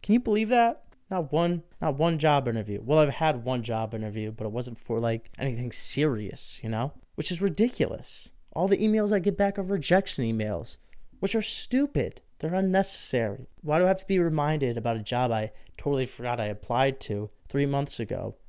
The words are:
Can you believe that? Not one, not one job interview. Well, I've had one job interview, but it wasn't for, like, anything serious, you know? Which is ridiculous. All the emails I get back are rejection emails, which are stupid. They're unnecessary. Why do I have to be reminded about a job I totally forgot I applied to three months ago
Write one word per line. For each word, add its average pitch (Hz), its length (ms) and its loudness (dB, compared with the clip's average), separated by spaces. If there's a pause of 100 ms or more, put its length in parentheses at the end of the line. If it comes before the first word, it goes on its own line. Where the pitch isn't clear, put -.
Can 202 120 4
you 240 60 4
believe 220 280 2
that? 233 360 4 (280)
Not 170 180 -2
one, 170 320 2 (160)
not 147 180 0
one 160 220 2
job 143 300 4
interview. 104 340 -2
Well, 139 160 4
I've 151 120 6
had 135 340 0
one 127 180 -2
job 110 300 -4
interview, 110 400 -4
but 110 140 -6
it 107 40 -4
wasn't 120 280 -6
for, 113 200 -2
like, 117 400 -2
anything 123 320 -2
serious, - 920 -2
you 113 80 -4
know? 117 240 -2 (220)
Which - 140 -2
is 170 120 -2
ridiculous. - 880 -2 (220)
All 175 140 0
the 196 120 4
emails 214 340 2
I 202 60 4
get 196 180 0
back 196 220 0
are 190 40 -4
rejection 180 600 2
emails, 107 540 -2 (420)
which 208 140 0
are 220 80 2
stupid. - 800 -2 (160)
They're 165 160 -4
unnecessary. 185 920 0 (140)
Why 151 180 2
do 180 60 6
I 180 40 6
have 190 120 2
to - 60 -14
be 190 120 2
reminded 151 600 2
about 113 180 0
a 110 60 -4
job 123 280 0
I 110 220 0 (240)
totally 135 300 0
forgot 120 340 -4
I 104 60 0
applied 127 540 0
to 104 300 -4 (160)
three 143 200 0
months 143 340 -2
ago 98 360 -6 (120)